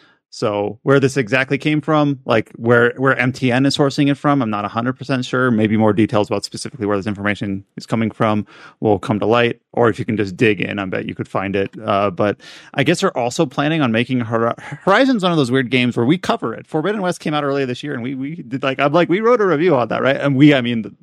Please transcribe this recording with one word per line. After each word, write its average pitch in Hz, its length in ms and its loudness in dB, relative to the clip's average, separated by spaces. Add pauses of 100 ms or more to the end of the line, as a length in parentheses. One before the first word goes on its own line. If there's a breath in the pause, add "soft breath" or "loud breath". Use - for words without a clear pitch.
(340 soft breath)
So 104 500 -4
where 139 160 4
this 135 180 2
exactly 131 400 0
came 151 240 0
from, 147 420 0
like, 113 300 -2
where, 120 420 2
where 131 220 2
M 127 160 0
T 131 180 0
N 131 140 2
is 139 100 2
sourcing 143 340 2
it 139 60 0
from, 143 260 0
I'm 110 80 -2
not 104 140 -4
a 101 60 -6
hundred 120 240 -2
percent 127 320 -4
sure. 127 260 0
Maybe 110 240 2
more 107 160 4
details 104 380 2
about 101 160 -4
specifically - 400 -10
where 101 100 0
this 98 100 -4
information 101 600 -6 (100)
is - 100 -14
coming 113 260 -2
from 107 360 0 (320 loud breath)
will 104 180 2
come 104 220 -2
to 104 60 -2
light, 117 360 2 (120)
or 117 160 2
if - 100 -2
you - 60 -8
can 113 100 -2
just 98 220 -4
dig 107 240 2
in, 101 180 -6
I 98 60 -6
bet 98 200 -6
you - 100 -8
could - 120 -10
find 98 260 -4
it. 98 240 -4
Uh, 104 340 0
but 101 280 -2 (340 loud breath)
I 143 120 0
guess 170 160 2
they're 185 160 -2
also 123 280 0
planning 151 360 -2
on 123 100 2
making 120 300 0
Hor-, 117 360 -2
Horizon's 220 640 0
one 180 100 0
of 160 40 0
those 127 140 2
weird 131 180 0
games 123 280 0
where 117 80 0
we 160 120 4
cover 165 360 -4
it. - 120 -14
Forbidden 190 360 -4
West 180 180 -4
came 160 140 -4
out 147 100 -2
earlier 139 220 0
this 123 180 -6
year, 143 100 -8
and 123 80 -6
we, 135 140 -6
we 139 200 -8
did, 135 280 -8
like, 131 160 -2
I'm 139 140 2
like, 175 160 4
we 180 100 2
wrote 226 220 2
a 208 40 2
review 165 300 2
on 120 140 0
that, 117 120 -2
right? 131 140 2
And 135 220 0
we, 147 160 8
I 131 80 2
mean, 117 220 -2
the 107 200 -14